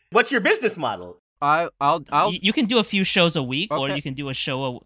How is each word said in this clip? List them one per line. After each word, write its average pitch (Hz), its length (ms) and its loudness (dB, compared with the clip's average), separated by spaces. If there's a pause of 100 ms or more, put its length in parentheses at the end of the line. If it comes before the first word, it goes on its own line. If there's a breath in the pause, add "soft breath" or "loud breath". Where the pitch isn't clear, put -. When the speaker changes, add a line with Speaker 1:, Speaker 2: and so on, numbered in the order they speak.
(100)
Speaker 1:
What's 240 200 2
your 247 120 2
business 349 340 0
model? 95 440 -6 (220)
Speaker 2:
I, 151 260 2 (120)
I'll, 147 320 2
I'll 170 200 4
Speaker 3:
You, 180 80 -4
you 190 120 2
can 277 140 0
do 233 120 2
a 208 60 4
few 196 180 0
shows 170 340 2
a 151 60 0
week, 135 300 -4
or 139 140 0
Speaker 2:
Okay. 143 100 -2
Speaker 3:
you 143 60 -6
can 139 120 -8
do 139 140 -8
a 131 60 -6
show 135 300 -4
a, 123 220 -6